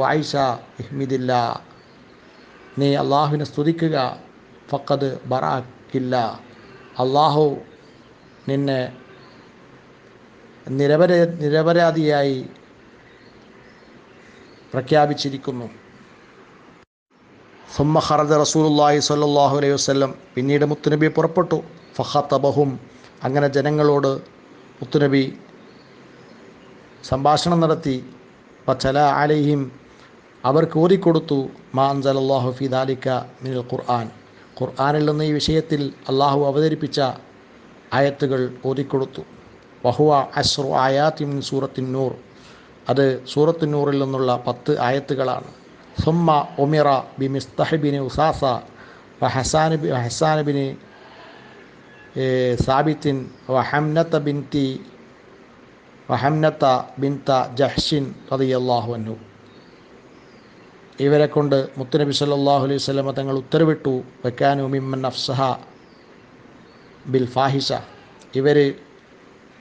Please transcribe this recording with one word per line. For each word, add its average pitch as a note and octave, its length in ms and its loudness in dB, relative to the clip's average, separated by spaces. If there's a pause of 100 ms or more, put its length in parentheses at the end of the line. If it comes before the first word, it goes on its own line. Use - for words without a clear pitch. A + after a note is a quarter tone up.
(120)
ആയിഷ, D3+ 240 -2 (480)
ഇഹ്മിദില്ലാ, B2+ 580 -2 (1400)
നീ C#3 100 2 (140)
അള്ളാഹുവിനെ D3 460 0
സ്തുതിക്കുക, D#3+ 480 -2 (720)
ഫഖദ് C#3 400 -2 (220)
ബറാക്കില്ല, C3 840 -4 (880)
അള്ളാഹു D3 420 2 (1040)
നിന്നെ C#3 320 -2 (2000)
നിരപര-, E3+ 540 4 (100)
നിരപരാധിയായി D3+ 920 2 (2250)
പ്രഖ്യാപിച്ചിരിക്കുന്നു. C3+ 960 -2 (2000)
സുമ്മ D3+ 200 2 (120)
ഖറജ D3 240 2 (120)
റസൂലുള്ളാഹി D3 640 4
സ്വല്ലല്ലാഹു C#3+ 520 2
അലൈഹി C#3+ 180 2
വസല്ലം, C#3 340 0 (240)
പിന്നീട് C#3+ 360 2
മുത്തുനബി D3+ 460 0
പുറപ്പെട്ടു. E3 420 0 (380)
ഫഖതബഹും, C#3 720 0 (560)
അങ്ങനെ C#3+ 300 2
ജനങ്ങളോട് C#3+ 560 2 (680)
മുത്തുനബി C#3 440 2 (1900)
സംഭാഷണം D3+ 540 2
നടത്തി. D3+ 320 0 (720)
വതല C3+ 300 0 (240)
അലൈഹിം, D3 400 2 (840)
അവർക്ക് D#3 400 2
ഓതിക്കൊടുത്തു. E3 560 2 (380)
മാ C3+ 160 4
അൻസലല്ലാഹു C3+ 640 0
ഫീ C3+ 160 -2
ദാലിക C3 320 -2 (360)
മിനൽ B2+ 300 -6
ഖുർആൻ, B2 320 -2 (560)
ഖുർആനിൽ C#3+ 480 0
നിന്ന് D3+ 200 0
ഈ D3+ 100 0
വിഷയത്തിൽ D#3 420 0 (300)
അള്ളാഹു C#3 280 2 (120)
അവതരിപ്പിച്ച D3+ 480 -2 (1000)
ആയത്തുകൾ C#3 440 0 (280)
ഓതിക്കൊടുത്തു. C3+ 540 -4 (600)
വഹുവ D3 280 4 (260)
അശ്റു C#3 300 -2 (160)
ആയാത്തി D3 440 0
മിൻ C#3+ 80 -4 (120)
സൂറത്തിൻ C3 460 -4
നൂർ, C3 160 -2 (800)
അത് C3+ 140 4 (260)
സൂറത്തു E3 420 2
നൂറിൽ C#3+ 300 0
നിന്നുള്ള C3 280 -2 (160)
പത്ത് A#2+ 240 -4 (160)
ആയത്തുകളാണ്. C3 600 -4 (540)
സുമ്മ E3 240 2 (360)
ഉമിറ D3 240 2 (320)
ബി C3+ 160 -2
മിസ്തഹ് - 480 -2
ബിൻ C#3+ 120 0 (120)
ഉസാസ D3 340 0 (800)
വ C3 140 2
ഹസാൻ D#3 360 2 (100)
ബി, D#3+ 60 -2 (180)
ഹസാൻ D#3 420 0
ബിൻ, C#3+ 100 -2 (1600)
ഏ, C3 40 0 (400)
സാബിത്തിൻ D3 520 0 (360)
വ C3 160 4
ഹംനത D3+ 440 0 (120)
ബിൻതി, C#3+ 420 -2 (1400)
വ - 20 -10 (120)
ഹംനത D3+ 420 0 (360)
ബിൻത C#3 280 -2 (320)
ജഹ്ഷിൻ C#3 440 -2 (260)
റളിയല്ലാഹു B2+ 640 0
അൻഹു, A2 180 -8 (1900)
ഇവരെ D3 300 4
കൊണ്ട് C#3+ 220 2 (220)
മുത്തുനബി C#3+ 420 -2
സല്ലല്ലാഹു C#3+ 460 2
അലൈഹി C#3 140 -2
വസല്ലമ C#3 380 -2
തങ്ങൾ C3+ 240 -4
ഉത്തരവിട്ടു. D#3 520 0 (300)
വക്കാനു C#3 500 0
മിമ്മൻ C3 260 -4 (100)
അഫ്സഹ C3 300 -4 (1700)
ബിൽ B2+ 140 0 (100)
ഫാഹിഷ, C3+ 340 0 (720)
ഇവർ D3 180 4 (1000)